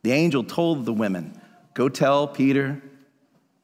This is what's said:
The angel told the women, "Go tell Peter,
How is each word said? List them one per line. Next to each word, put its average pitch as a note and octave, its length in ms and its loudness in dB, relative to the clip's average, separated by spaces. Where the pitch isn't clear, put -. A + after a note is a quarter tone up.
The A2+ 100 2
angel C#3+ 320 2
told D#3+ 420 -2
the A#2 80 -2
women, F#2+ 440 -4
"Go B2+ 160 2
tell C#3+ 360 2
Peter, C#3 540 0